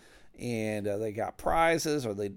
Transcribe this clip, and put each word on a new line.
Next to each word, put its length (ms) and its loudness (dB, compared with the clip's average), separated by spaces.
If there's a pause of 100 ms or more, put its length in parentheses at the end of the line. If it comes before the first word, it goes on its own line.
(380)
And, 480 -2
uh, 120 0
they 140 -2
got 260 -4
prizes, 640 2
or 100 -2
they, 220 -2